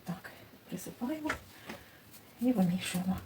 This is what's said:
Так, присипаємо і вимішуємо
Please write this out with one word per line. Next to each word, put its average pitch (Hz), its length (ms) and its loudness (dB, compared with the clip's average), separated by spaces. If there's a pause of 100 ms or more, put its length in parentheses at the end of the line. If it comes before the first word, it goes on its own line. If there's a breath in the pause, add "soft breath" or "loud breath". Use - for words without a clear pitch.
Так, - 280 -6 (380)
присипаємо 294 600 -2 (1080 loud breath)
і 247 100 6
вимішуємо 185 760 4